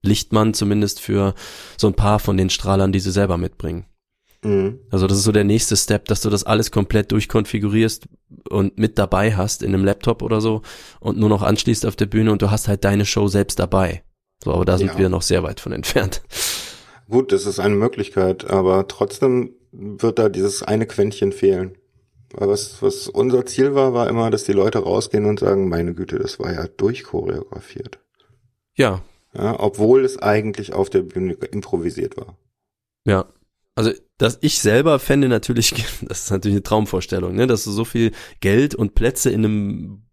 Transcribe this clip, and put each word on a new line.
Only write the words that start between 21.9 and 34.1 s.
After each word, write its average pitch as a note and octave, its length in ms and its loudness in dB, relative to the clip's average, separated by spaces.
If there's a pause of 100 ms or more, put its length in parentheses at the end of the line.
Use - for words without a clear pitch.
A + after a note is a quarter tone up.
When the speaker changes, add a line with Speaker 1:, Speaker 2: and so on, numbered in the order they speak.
Speaker 2:
Weil G2+ 160 -2
was, - 320 -4
was G2 280 -2
unser B2 360 0
Ziel C#3 300 0
war, C3+ 180 2
war A#2+ 160 0
immer, A#2 220 0
dass G#2 140 -2
die G2 80 -2
Leute G2+ 260 2
rausgehen G#2 480 0
und G#2 140 0
sagen, G2 280 2
„Meine E2+ 240 -2
Güte, E2+ 260 -6
das - 200 -6
war - 160 -6
ja E2+ 120 -8
durchchoreografiert.“ - 1300 -6 (760)
Speaker 1:
Ja. G2 280 2 (320)
Speaker 2:
Ja, G#2 260 -4
obwohl G#2+ 440 4
es - 140 -4
eigentlich G#2 540 0
auf F#2+ 180 0
der F#2+ 120 2
Bühne F2+ 320 -4
improvisiert E2+ 840 -6
war. - 200 -14 (680)
Speaker 1:
Ja. G2 200 2 (500)
Also, A2+ 160 0 (260)